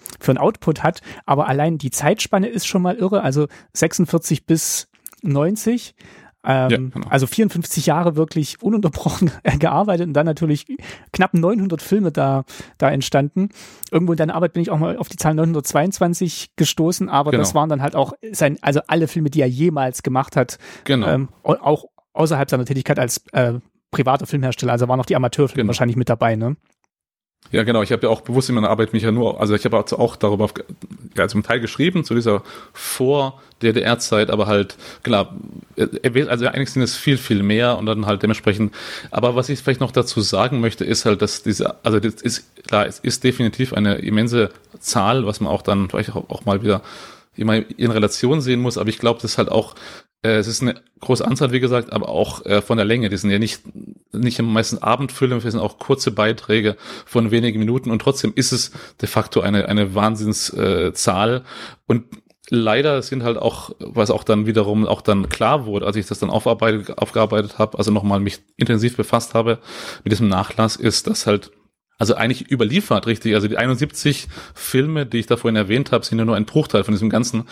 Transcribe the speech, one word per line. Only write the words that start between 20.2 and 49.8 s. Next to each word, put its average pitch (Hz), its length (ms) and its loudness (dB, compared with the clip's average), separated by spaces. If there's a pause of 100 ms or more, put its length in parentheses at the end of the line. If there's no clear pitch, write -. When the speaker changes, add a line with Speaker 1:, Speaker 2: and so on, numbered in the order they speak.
Speaker 1:
hat, 123 220 0 (260)
Speaker 2:
Genau. 120 240 2
Speaker 1:
ähm, 131 200 0 (160)
au-, 147 100 2
auch 143 320 0 (260)
außerhalb 147 380 0
seiner 127 160 0
Tätigkeit 135 320 0
als, 123 340 -2
äh, 120 220 2 (360)
privater 131 360 0
Filmhersteller, 131 460 -2
also 120 140 2
waren 127 140 0
auch 120 60 -4
die - 100 0
Amateurfilme 131 460 0
Speaker 2:
Genau. 104 60 2
Speaker 1:
wahrscheinlich 120 280 0
mit 127 140 0
dabei, 113 260 2
ne? 120 220 -2 (960)
Speaker 2:
Ja, 110 100 2
genau. 110 200 2
Ich 101 100 -2
habe 113 140 0
ja - 20 4
auch 113 140 0
bewusst 127 260 0
in 127 60 0
meiner 107 160 2
Arbeit 110 240 2
mich 107 80 0
ja 113 100 2
nur, 113 260 0
also 104 160 2
ich 104 120 0
habe - 100 2
auch - 400 0
darüber, 104 320 2 (640)
ja, 95 140 0
zum 107 140 0
Teil 120 180 -2
geschrieben, 160 420 0
zu - 120 -4
dieser 113 280 2 (300)
Vor-D-D-R-Zeit, 117 1600 0
aber 104 160 2
halt, 101 320 0 (240)
klar, 98 340 0 (400)
er - 380 -2
will, 139 160 2
also 123 160 0
eigentlich 131 240 -2
sind 131 100 -2
es 120 160 0
viel, 139 220 0
viel 104 240 0
mehr 113 340 2
und 104 80 -6
dann 107 220 -2
halt 101 160 0
dementsprechend, 107 520 0 (360)
aber 120 260 0
was 123 140 0
ich 139 80 -2
vielleicht 131 220 -2
noch 127 120 -2
dazu 117 300 0
sagen 113 380 0
möchte, 113 260 -2
ist - 180 0
halt, - 160 2
dass - 220 -2
diese, - 420 -4
also 107 160 2
das 107 220 -4
ist, - 440 -6
klar, 104 200 2
es - 140 -10
ist - 240 -4
definitiv 123 500 0
eine 104 220 2
immense 110 540 0 (300)
Zahl, 113 460 0
was 107 160 -4
man 78 100 0
auch 101 80 0
dann 98 300 0
vielleicht 104 260 -4
auch, - 140 -8
auch - 160 -10
mal 101 160 2
wieder 107 180 2 (560)
immer 107 200 2
in 117 340 -2
Relation 113 500 2
sehen 123 200 0
muss, 123 180 -2
aber 104 100 0
ich 107 100 -4
glaube, 120 220 0
das 110 120 -6
ist - 60 -2
halt 117 120 0
auch, - 240 0 (480)